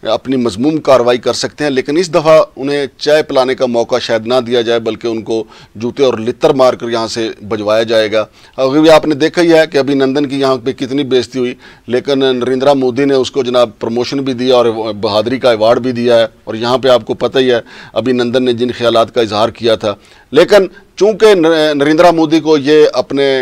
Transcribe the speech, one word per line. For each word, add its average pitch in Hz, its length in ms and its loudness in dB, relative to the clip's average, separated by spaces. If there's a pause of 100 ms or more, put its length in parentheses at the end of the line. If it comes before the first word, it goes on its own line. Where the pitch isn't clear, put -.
अपनी 127 280 -4
मजमूम 120 400 -2
कार्रवाई 123 400 2
कर 117 160 -4
सकते 127 300 -8
हैं, 147 80 -2
लेकिन 131 260 -2
इस 180 120 -2
दफ़ा 156 480 2
उन्हें 139 320 -6 (100)
चाय 151 220 2
पिलाने 131 340 0
का 131 120 -2
मौका 117 320 -2
शायद 113 260 -4
ना 123 140 0
दिया 120 220 -2
जाए, 117 180 0
बल्कि 113 280 -6
उनको 113 400 -6 (300)
जूते 120 260 -4
और 117 160 0
लित्तर 120 360 -2
मार 127 200 2
कर 117 140 -10
यहाँ 113 180 -4
से 110 360 -6
भजवाया 107 400 -2
जाएगा। 110 440 0 (320)
अभी 135 200 0
भी 160 100 4
आपने 156 260 4
देखा 156 260 -2
ही 170 80 2
है 160 180 4
कि 151 100 -2
अभिनंदन 135 480 0
की 139 140 -6
यहाँ 135 180 0
पे 120 160 -6
कितनी 135 300 -6
बेइज्जती 127 360 -2
हुई, 123 160 -4 (340)
लेकिन 135 340 -2
नरेंद्र 127 500 0
मोदी 131 320 0
ने 139 80 0
उसको 131 300 -2
जनाब 123 360 0
प्रमोशन 120 400 -4
भी 135 140 -4
दिया 123 220 0
और 113 380 0
बहादुरी 110 460 -2
का 123 120 2
अवार्ड 113 280 2
भी 127 120 -4
दिया 120 240 0
है। 113 140 2 (180)
और 110 80 -8
यहाँ 120 220 -2
पे 123 120 0
आपको 123 240 0
पता 123 260 -2
ही 131 80 2
है 120 160 0 (320)
अभिनंदन 120 480 -2
ने 127 100 0
जिन 120 180 -2
ख्यालात 117 380 0
का 123 120 -2
इजहार 107 300 -2
किया 113 240 0
था, 101 240 -6 (360)
लेकिन 185 340 4 (280)
चूंकि 214 380 4
नर-, 156 400 2
नरेंद्र 156 360 4
मोदी 160 280 2
को 156 180 2
ये 151 280 4
अपने 139 380 -2 (180)